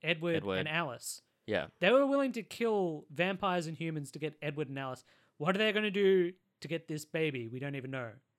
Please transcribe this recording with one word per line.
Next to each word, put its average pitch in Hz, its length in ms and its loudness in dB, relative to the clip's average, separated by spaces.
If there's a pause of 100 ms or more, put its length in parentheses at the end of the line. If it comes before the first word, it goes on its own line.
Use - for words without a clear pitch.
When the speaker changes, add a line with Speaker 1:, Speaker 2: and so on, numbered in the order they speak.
Speaker 1:
Edward 165 340 0
Speaker 2:
Edward. 101 220 0
Speaker 1:
and 156 100 -2
Alice. 156 520 -2 (260)
Speaker 2:
Yeah. 98 200 0 (120)
Speaker 1:
They 185 120 4
were 277 140 8
willing 277 280 2
to 226 100 -6
kill 196 680 -2
vampires 180 560 0
and 165 100 -8
humans 156 340 -6
to 147 80 -10
get 147 220 -6
Edward 147 280 -4
and 135 100 -8
Alice. 131 240 -8 (340)
What 175 180 2
are - 40 0
they 214 140 4
gonna 214 180 0
do 190 400 6 (300)
to 147 60 -10
get 160 200 -6
this 151 180 -6
baby? 143 420 -2
We 123 120 -8
don't 139 160 -6
even 131 160 -8
know. 123 200 -6 (280)